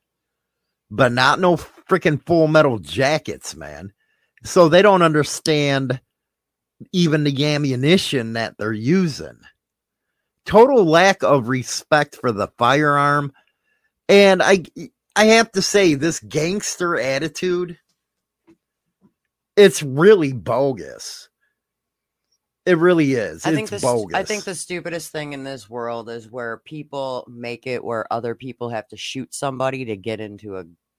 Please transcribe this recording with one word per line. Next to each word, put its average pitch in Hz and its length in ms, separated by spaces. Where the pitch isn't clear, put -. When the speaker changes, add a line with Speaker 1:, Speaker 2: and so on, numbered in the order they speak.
Speaker 1:
But 120 220
not 131 280
no 180 180
freaking - 680
full 165 220
metal 151 320
jackets, 95 760
man. 76 380
So 175 240
they 165 140
don't 196 220
understand 143 1000
even 156 320
the 143 220
ammunition 143 880
that 113 240
they're 107 160
using. 117 640
Total 240 380
lack 175 380
of 120 280
respect 143 680
for 127 160
the 101 160
firearm. 143 720
And 196 320
I, 180 220
I 208 100
have 226 260
to 196 100
say, 190 320
this 151 260
gangster 170 800
attitude, 165 800
it's 196 280
really 151 500
bogus. 113 960
It 180 120
really 160 360
is. 90 320
Speaker 2:
I 170 40
Speaker 1:
It's 202 60
Speaker 2:
think 214 160
the 202 80
stu-, - 80
Speaker 1:
bogus. 120 280
Speaker 2:
I 190 80
think 202 220
the 190 100
stupidest 165 560
thing 147 220
in 139 100
this 135 260
world 117 400
is 117 220
where 117 340
people 139 640
make 120 380
it 123 160
where 113 280
other 117 240
people 123 340
have 113 200
to 107 80
shoot - 360
somebody 131 520
to 110 120
get 107 240
into 101 360
a, 92 60